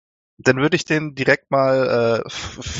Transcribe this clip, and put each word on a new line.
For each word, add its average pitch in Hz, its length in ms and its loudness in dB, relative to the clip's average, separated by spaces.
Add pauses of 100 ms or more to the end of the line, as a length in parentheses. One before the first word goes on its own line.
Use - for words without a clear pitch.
(400)
Dann 131 180 2
würde 151 180 2
ich - 100 -2
den 151 300 -2
direkt 135 360 0
mal, 127 720 2
äh, - 40 -12
f-, - 320 -12 (200)